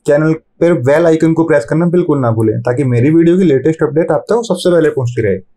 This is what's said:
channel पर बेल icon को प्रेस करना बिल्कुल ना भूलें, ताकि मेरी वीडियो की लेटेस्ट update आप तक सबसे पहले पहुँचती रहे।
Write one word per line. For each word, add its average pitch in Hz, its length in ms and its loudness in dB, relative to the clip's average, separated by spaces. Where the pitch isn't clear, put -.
channel 156 260 2
पर - 400 -2
बेल 143 320 0
icon 160 280 2
को 160 100 0
प्रेस 151 220 0
करना 160 200 -2
बिल्कुल 165 340 0
ना 120 120 0
भूलें, 110 300 -2
ताकि 123 220 -2
मेरी 123 260 0
वीडियो 165 280 2
की 196 60 2
लेटेस्ट 156 400 0
update 156 280 0
आप 147 180 -2
तक 226 140 0
सबसे 185 280 -2
पहले 160 180 2
पहुँचती 120 320 -4
रहे। 98 180 -2